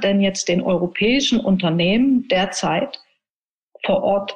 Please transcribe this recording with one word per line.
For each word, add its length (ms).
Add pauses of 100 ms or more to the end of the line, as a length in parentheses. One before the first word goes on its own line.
denn 160
jetzt 300
den 120
europäischen 800
Unternehmen 880
derzeit 720 (840)
vor 180
Ort 320